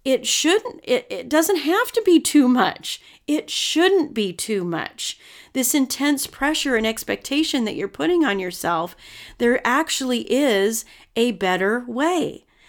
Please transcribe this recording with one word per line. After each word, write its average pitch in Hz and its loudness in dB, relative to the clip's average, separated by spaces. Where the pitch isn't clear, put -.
it 262 2
shouldn't, 415 0
it, - -2
it 185 -10
doesn't 320 2
have 349 0
to 466 -2
be 330 6
too 294 4
much. - 0
It 302 -2
shouldn't 370 2
be 208 -2
too 185 -4
much. - -8
This 262 0
intense 277 0
pressure 277 -2
and 220 0
expectation 247 -2
that 208 -4
you're 196 -6
putting 320 0
on 202 0
yourself, 175 -4
there 240 2
actually 254 0
is 226 2
a 233 2
better 190 0
way. 294 -2